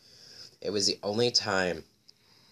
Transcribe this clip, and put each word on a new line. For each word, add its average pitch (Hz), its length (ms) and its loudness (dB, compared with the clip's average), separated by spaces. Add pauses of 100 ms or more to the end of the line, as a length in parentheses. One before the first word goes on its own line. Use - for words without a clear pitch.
(600)
it 90 100 -4
was 101 160 0
the - 160 0
only 110 260 2
time 92 540 0 (680)